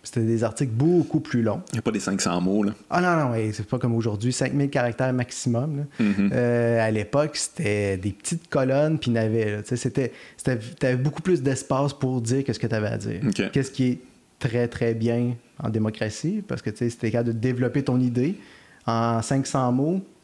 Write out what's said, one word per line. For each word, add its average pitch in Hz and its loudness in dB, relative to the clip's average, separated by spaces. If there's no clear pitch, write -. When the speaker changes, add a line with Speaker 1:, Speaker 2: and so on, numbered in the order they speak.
Speaker 1:
C'était - -4
des 113 2
articles 117 -2
beaucoup 151 4
plus 120 0
longs. 104 0
Speaker 2:
Il 117 -2
y - 0
a - -4
pas 117 0
des 107 0
cinq 98 -2
cents 87 2
mots, 98 2
là. 101 0
Speaker 1:
Ah 180 2
non, 180 4
non, 120 0
ouais, 110 0
c'est 104 -6
pas 123 -2
comme 117 0
aujourd'hui, 113 0
cinq 131 -2
mille 143 2
caractères 127 0
maximum, 127 -2
là. 143 -4
Speaker 2:
Mhm. 101 2
Speaker 1:
Euh, 120 2
à 110 2
l'époque, 139 0
c'était 104 -2
des 98 -2
petites - -8
colonnes, 143 2
puis 123 -2
il 117 2
y - 2
en - 2
avait, 110 2
là, 104 -6
tu - -14
sais, 127 -2
c'était, 127 -2
c'était, 127 0
t'avais 127 -2
beaucoup 139 -2
plus 175 2
d'espace 139 0
pour 127 -2
dire 131 0
qu'est-ce 113 -4
que 120 -2
t'avais 107 0
à 110 -2
dire. 107 -6
Speaker 2:
Ok. 98 0
Speaker 1:
Qu'est-ce 139 0
qui 131 0
est 123 0
très, 120 0
très 117 0
bien 120 0
en 120 -2
démocratie, 110 -2
parce 123 -6
que, 110 -4
tu - -12
sais, 120 0
si 117 -4
t'es 113 -2
capable 117 0
de 117 -4
développer 123 0
ton 127 2
idée, 127 2
en 117 2
cinq 135 0
cents 131 0
mots 156 0